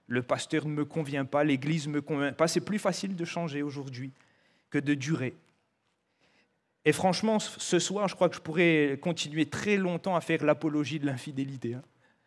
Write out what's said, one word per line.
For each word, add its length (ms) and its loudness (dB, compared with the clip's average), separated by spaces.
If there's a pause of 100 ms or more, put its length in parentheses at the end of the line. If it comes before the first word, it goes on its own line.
le 140 2
pasteur 440 0
ne 60 -2
me 140 0
convient 400 -4
pas, 180 2
l'Église 440 2
ne 60 -4
me 80 -2
convient 320 -2
pas. 140 2
C'est 140 2
plus 180 -4
facile 360 -2
de 100 -4
changer 380 -4
aujourd'hui 480 -8 (580)
que 80 -2
de 160 2
durer. 420 -2 (1500)
Et 60 8
franchement, 480 2
ce 400 0
soir, 280 0
je 80 -4
crois 140 4
que 60 -2
je 60 -14
pourrais 600 4
continuer 460 -2
très 300 0
longtemps 380 0
à 60 2
faire 220 0
l'apologie 560 2
de 80 -2
l'infidélité, 640 -6
hein. 100 -10 (420)